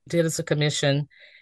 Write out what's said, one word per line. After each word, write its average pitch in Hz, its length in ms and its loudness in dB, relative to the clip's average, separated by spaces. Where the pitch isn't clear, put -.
did 170 180 0
as 156 120 -4
a 160 40 -6
commission, 147 680 0